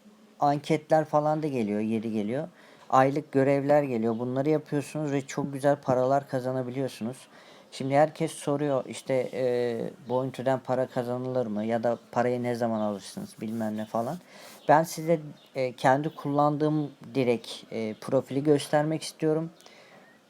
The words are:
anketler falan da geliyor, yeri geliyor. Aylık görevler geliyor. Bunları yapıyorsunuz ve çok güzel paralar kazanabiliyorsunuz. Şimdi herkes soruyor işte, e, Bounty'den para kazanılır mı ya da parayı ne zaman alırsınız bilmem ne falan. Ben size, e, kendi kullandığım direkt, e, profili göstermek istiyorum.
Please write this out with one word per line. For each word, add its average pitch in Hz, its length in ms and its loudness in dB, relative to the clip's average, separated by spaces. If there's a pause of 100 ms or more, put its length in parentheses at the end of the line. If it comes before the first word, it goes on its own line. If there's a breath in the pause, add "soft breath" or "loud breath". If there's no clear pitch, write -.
(400)
anketler 151 640 2
falan 151 380 0
da 156 40 -2
geliyor, 110 340 0
yeri 110 320 -2
geliyor. 113 360 -2 (420 loud breath)
Aylık 139 420 4
görevler 139 500 4
geliyor. 117 360 0
Bunları 127 320 -2
yapıyorsunuz 147 640 -2
ve 139 140 -2
çok 143 260 -4
güzel 139 240 2
paralar 135 520 0
kazanabiliyorsunuz. 127 1000 -4 (420 loud breath)
Şimdi 135 240 -4
herkes 151 380 2
soruyor 143 540 -2
işte, 127 460 -2
e, 120 760 -2
Bounty'den 127 500 -2
para 127 280 -2
kazanılır 127 600 -4
mı 107 180 -4
ya 113 180 0
da 117 160 0 (140)
parayı 123 300 0
ne 120 120 -2
zaman 113 260 -2
alırsınız 104 600 -6
bilmem 110 360 -4
ne 107 80 -6
falan. 117 340 -4 (500 loud breath)
Ben 151 140 8
size, 160 380 -2 (340)
e, 127 180 -2
kendi 143 420 2
kullandığım 147 760 0 (240)
direkt, 120 360 0 (220)
e, 110 280 -4
profili 135 440 -2
göstermek 151 580 2
istiyorum. 160 480 -2 (800 loud breath)